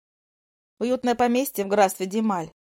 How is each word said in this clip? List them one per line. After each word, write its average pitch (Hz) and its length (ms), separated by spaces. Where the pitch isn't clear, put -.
Уютное 247 360
поместье 240 480
в 196 60
графстве 196 380
Дималь 190 440